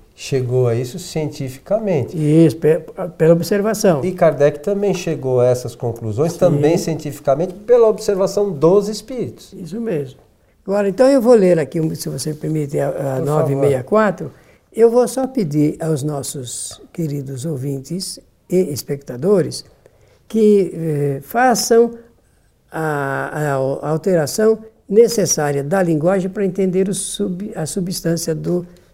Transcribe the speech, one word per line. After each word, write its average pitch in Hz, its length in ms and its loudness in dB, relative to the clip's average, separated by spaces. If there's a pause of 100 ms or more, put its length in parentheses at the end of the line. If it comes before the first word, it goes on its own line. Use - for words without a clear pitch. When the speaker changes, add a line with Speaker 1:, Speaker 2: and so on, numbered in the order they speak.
(140)
Speaker 1:
chegou 127 540 -2
a 117 80 2
isso 127 240 -6
cientificamente. 160 1200 -4
Speaker 2:
Isso, 156 400 4
pe-, 160 240 2 (360)
pela 165 160 6
observação. 196 680 0
Speaker 1:
E 185 80 -2
Kardec 151 480 2
também 202 340 -2
chegou 131 460 -2
a 123 80 4
essas 123 280 -2
conclusões, 117 580 -4
Speaker 2:
Sim. - 60 -12
Speaker 1:
também 160 380 4
cientificamente, 156 760 -2
pela 240 340 4
observação 202 640 0
dos 175 360 4
espíritos. 214 640 -8
Speaker 2:
Isso 180 260 -10
mesmo. 156 400 -6 (460)
Agora, 202 220 0
então, 202 220 4
eu 277 120 6
vou 240 120 6
ler 185 260 6
aqui, 160 200 -2 (160)
se - 140 -10
você 151 240 -6
permite, 147 460 -4
a, 143 100 0
a 135 280 -4
Speaker 1:
Por 131 80 -4
Speaker 2:
nove 143 280 0
e - 20 0
meia 139 280 0
quatro. 202 440 0
Speaker 1:
favor. - 120 -20 (360)
Speaker 2:
Eu 226 140 6
vou 240 180 2
só 262 200 -4
pedir 151 520 0
aos 160 240 -2
nossos 143 800 -8 (100)
queridos 139 540 -8
ouvintes 143 720 -8 (300)
e 180 80 0 (140)
espectadores 139 920 -2 (640)
que, 208 460 4
eh, 147 480 -2
façam 233 680 2 (800)
a, 143 800 -4 (280)
a 147 80 -4
alteração 185 680 0 (320)
necessária 160 720 2
da 185 200 0
linguagem 175 460 0
para 196 160 -4
entender 190 420 0
o 208 60 -2
sub-, 202 640 -6
a 160 120 -4
substância 170 640 -4
do, 165 320 -4 (280)